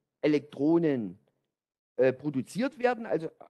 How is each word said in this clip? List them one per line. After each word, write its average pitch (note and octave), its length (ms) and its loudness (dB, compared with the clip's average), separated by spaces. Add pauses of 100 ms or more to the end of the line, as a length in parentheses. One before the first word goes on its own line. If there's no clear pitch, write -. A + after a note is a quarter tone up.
(220)
Elektronen, C#3+ 1000 0 (760)
äh, C3 140 4
produziert D3+ 680 -4
werden, A#3+ 260 -2
also D#3+ 240 -4 (200)